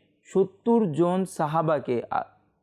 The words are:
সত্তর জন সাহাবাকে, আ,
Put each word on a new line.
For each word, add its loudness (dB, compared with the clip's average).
সত্তর 0
জন 0
সাহাবাকে, -2
আ, -4